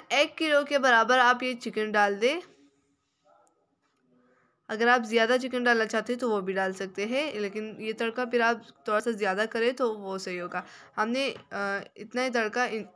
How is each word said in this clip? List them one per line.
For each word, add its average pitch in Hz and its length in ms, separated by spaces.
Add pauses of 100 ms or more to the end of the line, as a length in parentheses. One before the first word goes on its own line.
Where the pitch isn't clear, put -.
(140)
एक 311 240
किलो 302 260
के 285 160
बराबर 247 400
आप 247 240
ये 254 120
चिकन 214 360
डाल 208 260
दें। 269 240 (2250)
अगर 226 180
आप 247 160
ज़्यादा 226 340
चिकन 247 260
डालना 233 220
चाहते 220 280
हैं 247 60
तो 247 100
वो 208 120
भी 190 120
डाल 190 200
सकते 190 320
हैं, 269 300
लेकिन 214 440
ये 220 140
तड़का 226 320
फिर 240 160
आप 226 240 (220)
थोड़ा 214 120
सा 233 140
ज़्यादा 202 320
करें 233 300
तो 247 200
वो 196 220
सही 185 200
होगा। 180 260 (320)
हमने, 240 340
अ, 196 520 (160)
इतना 214 240
ही 254 100
तड़का 233 360
इन, 208 280